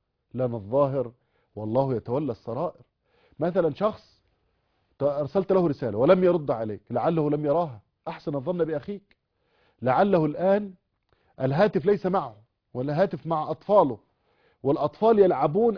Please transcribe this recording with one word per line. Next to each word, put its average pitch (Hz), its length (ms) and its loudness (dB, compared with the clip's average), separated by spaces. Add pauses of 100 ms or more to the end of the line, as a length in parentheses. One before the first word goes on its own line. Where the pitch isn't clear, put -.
(340)
لنا 120 220 -4
الظاهر 123 560 -2 (440)
والله 123 400 -2
يتولى 123 360 -4
السرائر. 123 500 -10 (580)
مثلا 165 340 0
شخص - 480 -6 (760)
ت-، 135 40 -4
أرسلت 143 480 -2
له 180 160 4
رسالة 120 300 -4
ولم 180 260 4
يرد 170 280 2
عليك، 110 300 -6 (100)
لعله 147 380 0
لم 147 160 -2
يراها. 143 360 -2 (260)
أحسن 165 280 -8
الظن 165 300 -4
بأخيك، 160 500 -8 (680)
لعله 160 440 4
الآن 190 480 0 (680)
الهاتف 156 440 0
ليس 208 200 0
معه، 160 300 -4 (380)
ولا 143 280 -2
هاتف 175 260 -4
مع 156 240 -2
أطفاله، 160 460 2 (680)
والأطفال 147 560 2
يلعبون 190 580 4